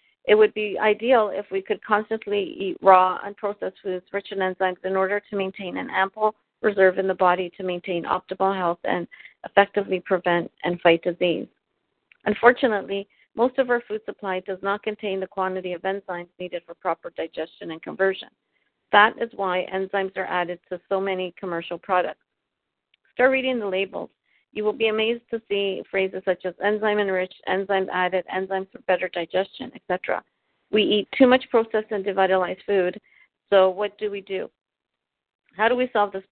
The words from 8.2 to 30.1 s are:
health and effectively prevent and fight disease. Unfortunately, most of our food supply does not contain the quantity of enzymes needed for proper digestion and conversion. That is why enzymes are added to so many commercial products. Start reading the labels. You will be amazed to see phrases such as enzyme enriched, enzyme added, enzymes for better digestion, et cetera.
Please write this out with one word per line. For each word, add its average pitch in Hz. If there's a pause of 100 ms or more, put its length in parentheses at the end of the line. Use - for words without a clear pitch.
health 175
and 180 (380)
effectively 196
prevent 175 (120)
and 175
fight 165
disease. 175 (760)
Unfortunately, 208 (280)
most 254
of 254
our 240
food 214
supply 190
does 185
not 196
contain 208
the 185
quantity 185
of 170
enzymes 190 (120)
needed 175
for -
proper -
digestion 165
and 160
conversion. 190 (640)
That 208
is 233
why 185
enzymes 190
are 190
added 175 (100)
to 175 (100)
so 190
many 185
commercial 170
products. - (960)
Start 254
reading 262
the 214
labels. 190 (420)
You 208
will 214
be 226
amazed 220
to 226
see 196
phrases 190
such 185
as 180 (100)
enzyme 208
enriched, 185
enzyme 190
added, 185 (100)
enzymes 190
for -
better 180
digestion, 175
et -
cetera. - (500)